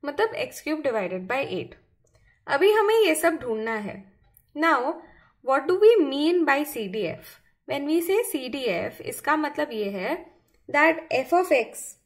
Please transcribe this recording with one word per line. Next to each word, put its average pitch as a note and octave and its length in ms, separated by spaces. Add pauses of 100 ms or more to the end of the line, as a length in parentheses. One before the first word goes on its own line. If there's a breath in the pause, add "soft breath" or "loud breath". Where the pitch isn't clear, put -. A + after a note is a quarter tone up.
मतलब G4+ 440
x - 200
cube D4+ 200
divided F#3 400
by C4 160 (160)
eight। - 180 (680)
अभी F4 240
हमें G#4+ 280
ये F4 160
सब E4 240
ढूंढना A3+ 360
है। G#3 280 (520)
Now, D4 380 (520 loud breath)
what C4+ 220
do F4+ 140
we G#4+ 80 (160)
mean D4+ 400
by C#4 120 (120)
C A#3 120 (120)
D G#3+ 140
F? - 280 (320)
When C#4 220
we E4 180
say F#4+ 100 (140)
C C#4 100 (140)
D C4+ 140
F, - 320
इसका - 360
मतलब D4+ 360
ये G#3+ 160
है G3+ 260 (540)
that D#4 280 (200)
f C4 160
of F4+ 240
x - 260 (220)